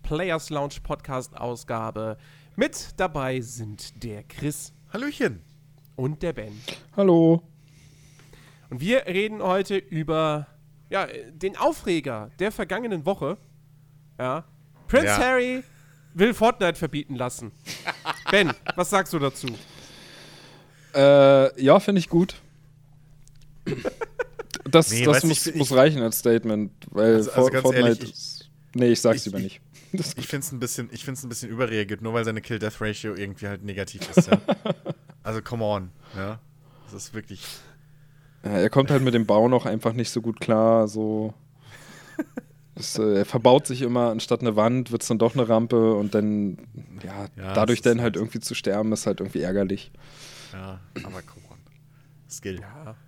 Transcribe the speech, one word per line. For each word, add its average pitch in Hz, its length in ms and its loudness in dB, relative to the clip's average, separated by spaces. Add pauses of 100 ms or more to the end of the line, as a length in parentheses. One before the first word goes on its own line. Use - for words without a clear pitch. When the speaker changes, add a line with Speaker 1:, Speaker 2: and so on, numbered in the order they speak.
Speaker 1:
Players 160 460 -4
Lounge 143 340 -6
Podcast 135 540 -8
Ausgabe. 113 800 -8 (400)
Mit - 400 -2
dabei 135 460 -4
sind 110 600 -14
der 107 200 -12
Chris. - 500 -10 (180)
Speaker 2:
Hallöchen. 214 520 -4 (520)
Speaker 1:
Und 135 280 -6
der 170 100 -4
Ben. 110 260 -14 (380)
Speaker 3:
Hallo. 170 460 6 (1300)
Speaker 1:
Und 127 100 -10
wir 226 240 2
reden 208 380 -4
heute 190 340 0
über, 156 720 -2 (420)
ja, 185 200 -4 (220)
den 180 280 -8
Aufreger 147 800 -2
der 202 140 -2
vergangenen 190 520 -6
Woche. 185 320 -4 (800)
Ja. 127 280 -4 (400)
Prince - 220 4
Speaker 2:
Ja. 202 100 4
Speaker 1:
Harry 254 440 0 (520)
will 208 180 4
Fortnite 214 460 0
verbieten 147 380 -6
lassen. 120 360 -8 (380)
Speaker 2:
<laughs> - 400 -8
Speaker 1:
Ben, 190 200 4 (260)
was 180 120 -2
sagst 190 240 -2
du 165 60 -2
dazu? 139 300 -4 (1500)
Speaker 3:
Äh, 139 680 6
ja, 147 180 8
find 196 180 0
ich 170 100 -2
gut. 170 280 0 (1300)
Speaker 2:
<laughs> - 80 -6 (960)
Speaker 3:
Das, 165 200 6
Speaker 2:
Nee, 117 160 0
Speaker 3:
das 147 80 6
Speaker 2:
weißt 139 100 4
du, 165 40 4
Speaker 3:
muss, - 180 0
Speaker 2:
ich, 160 80 -6
Speaker 3:
muss 143 160 0
Speaker 2:
ich 131 80 4
Speaker 3:
reichen 143 240 6
als 113 160 -2
Statement, 113 520 2 (200)
weil 110 240 4
Speaker 2:
also, 107 160 2
also 127 140 4
Speaker 3:
For-, 131 60 4
Speaker 2:
ganz 131 120 0
Speaker 3:
Fortnite 123 260 4
Speaker 2:
ehrlich, 113 220 0
ich, - 400 -18 (240)
Speaker 3:
nee, 123 140 4
ich 117 120 4
sag's 117 200 2
Speaker 2:
ich, - 40 -12
Speaker 3:
lieber 98 140 -6
Speaker 2:
ich, 95 60 -4
Speaker 3:
nicht. - 160 -12 (160)
<laughs> - 160 -14
Das 190 160 -4
ist - 20 -8
Speaker 2:
ich - 60 -14
Speaker 3:
gut. 120 100 -12
Speaker 2:
find's 139 260 -8
ein 131 80 -12
bisschen, 120 320 -8
ich - 140 -14
find's 131 180 -10
ein 120 60 -12
bisschen 113 180 -12
überreagiert, 110 540 -4
nur 113 100 -6
weil 117 140 -2
seine 110 160 -6
Kill-Death-Ratio 107 720 -6
irgendwie 101 340 -10
halt 101 160 -10
negativ 98 380 -10 (120)
ist, 175 160 8
ja. - 80 4 (440)
Speaker 3:
<laughs> - 400 -14
Speaker 2:
Also, 110 180 -6
come 113 240 -6
on, 98 260 -4 (240)
ja. 101 240 -10 (460)
Das - 80 -20 (100)
ist - 120 -16
wirklich 104 280 -14 (1040)
Speaker 3:
Ja, 101 60 -4
er 101 180 2
kommt 135 220 2
halt 139 120 4
mit 123 120 2
dem 113 100 2
Bau 107 240 6
noch 127 160 2
einfach 110 300 -2
nicht 113 160 -4
so 117 100 -4
gut 113 180 -6
klar, 113 480 4
so. 107 460 -4 (840)
Speaker 2:
<laughs> - 560 -14
Speaker 3:
Das, - 240 -8
äh, 104 220 2
er 101 40 2
verbaut 127 420 4
sich 127 140 -6
immer, 120 300 2
anstatt 117 320 -2
eine 113 120 2
Wand 117 380 2
wird's 117 140 -4
dann 113 120 0
doch 110 140 4
eine 123 160 0
Rampe 113 460 4
und 104 200 -2
dann, 104 440 -2 (440)
ja, 98 240 -12 (100)
Speaker 2:
Ja, 95 180 -10
Speaker 3:
dadurch 110 260 2
Speaker 2:
das 120 120 4
ist 117 40 4
Speaker 3:
dann 120 60 -2
halt 110 140 0
Speaker 2:
halt - 0 -
Speaker 3:
irgendwie 110 240 -6
zu - 140 -10
sterben, 107 380 -2
ist - 140 -4
halt 98 140 -2
irgendwie 95 200 -6
ärgerlich. 95 520 -2 (600)
Speaker 2:
Ja, 95 260 -14 (260)
aber 92 180 -14
come - 260 -20
on. - 80 -20 (720)
Skill. - 320 -12
Speaker 1:
Ja. 113 360 -18 (120)